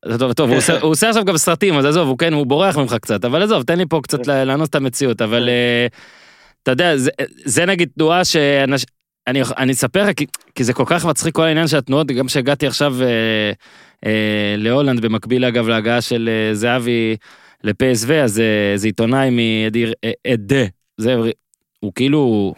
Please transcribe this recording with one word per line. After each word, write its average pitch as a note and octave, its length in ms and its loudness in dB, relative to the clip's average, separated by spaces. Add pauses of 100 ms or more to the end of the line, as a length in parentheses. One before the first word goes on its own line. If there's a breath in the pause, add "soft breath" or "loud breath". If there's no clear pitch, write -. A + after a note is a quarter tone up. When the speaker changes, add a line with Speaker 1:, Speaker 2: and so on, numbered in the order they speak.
Speaker 1:
זה A2+ 140 -4
טוב, B2+ 140 0
טוב, A#2+ 180 2
הוא B2+ 80 4
עושה, C#3+ 220 2
Speaker 2:
<laughs> - 20 -6
Speaker 1:
הוא D#3 80 2
עושה D#3+ 180 2
עכשיו A3 160 2
גם F#3 120 2
סרטים, E3 420 2
אז C3+ 60 2
עזוב, D3+ 240 2
הוא B2+ 100 -2
כן, E3 140 2
הוא D3 140 0
בורח D#3+ 300 2
ממך B2 180 0
קצת, G#2 300 -2
אבל C3+ 180 2
עזוב, G#3 200 0
תן E3 160 0
לי F#3 100 0
פה D#3+ 140 0
קצת B2 220 -4
Speaker 2:
כן. C#3+ 80 0
Speaker 1:
ל-, C3+ 120 2
לאנוס C#3+ 240 -2
את - 60 -10
המציאות, C3 480 -2
אבל, A2+ 200 0
Speaker 2:
כן. A#2+ 60 0
Speaker 1:
אה, A#2+ 380 0 (760 loud breath)
אתה - 80 -2
יודע, D#3 260 2
זה, C3 140 0 (340)
זה D#3 220 0
נגיד F3 300 0
תנועה E3 280 2
שאנש-, C#3 600 2 (420)
אני, C3 160 0 (160)
אני C3 140 0
אספר C3+ 320 0
לך, G3+ 120 0
כי, D3 100 -4 (280)
כי C3 100 -2
זה A#2+ 80 0
כל C3 140 0
כך E3+ 180 0
מצחיק E3 300 -2
כל D#3+ 80 0
העניין D#3+ 260 2
של D3+ 80 0
התנועות, C3+ 300 0
גם C3 220 -2
שהגעתי C#3 380 -2
עכשיו, C3+ 360 -2
אה, A2+ 500 0 (540 loud breath)
אה, G#2+ 520 0
להולנד, B2 420 0
במקביל A2+ 440 -2
אגב A#2 240 0
להגעה A#2 320 0
של, A#2 320 -2
אה, A2 220 0
זהבי A#2 640 0 (480 loud breath)
לפ G#2 180 -2
אס B2 220 0
וי, D3+ 180 2
אז, A2 180 0
אה, G#2 360 2
זה G2+ 120 -2
עיתונאי B2+ 420 0
מאדיר, A2+ 640 0 (120)
אה, A#2 300 -4
אדה, A2+ 300 0 (320)
זה, A#2 200 0 (640)
הוא G2+ 140 -8
כאילו, B2 640 0